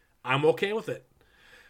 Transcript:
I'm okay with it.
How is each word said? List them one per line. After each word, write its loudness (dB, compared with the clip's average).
I'm 0
okay 2
with -6
it. -10